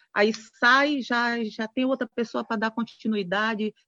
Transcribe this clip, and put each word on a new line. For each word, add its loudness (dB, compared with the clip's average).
aí 4
sai, 2
já, -2
já -6
tem -2
outra -2
pessoa -2
pra -6
dar -2
continuidade, -2